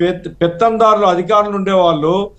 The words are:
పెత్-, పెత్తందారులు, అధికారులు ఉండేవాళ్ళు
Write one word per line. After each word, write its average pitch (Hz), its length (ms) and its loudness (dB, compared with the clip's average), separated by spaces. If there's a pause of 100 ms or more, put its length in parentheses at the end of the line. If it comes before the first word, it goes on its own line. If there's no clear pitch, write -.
పెత్-, 180 300 -4 (100)
పెత్తందారులు, 214 640 2
అధికారులు 202 500 0
ఉండేవాళ్ళు 185 840 0